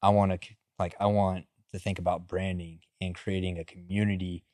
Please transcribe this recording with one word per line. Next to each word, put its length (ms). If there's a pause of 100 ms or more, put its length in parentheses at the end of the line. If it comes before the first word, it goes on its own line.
I 80
wanna 320
c-, 140 (240)
like, 200
I 60
want 400 (260)
to 60
think 220
about 260
branding 540 (200)
and 140
creating 440
a 60
community 880